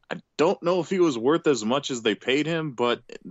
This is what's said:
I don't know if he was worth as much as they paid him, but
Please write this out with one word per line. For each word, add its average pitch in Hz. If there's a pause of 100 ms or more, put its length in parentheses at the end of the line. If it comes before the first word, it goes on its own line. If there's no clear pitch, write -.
(100)
I - (220)
don't 165
know 175
if 151
he 190
was 151
worth 147
as 123
much 131
as 120
they 110
paid 143
him, 160
but 120 (280)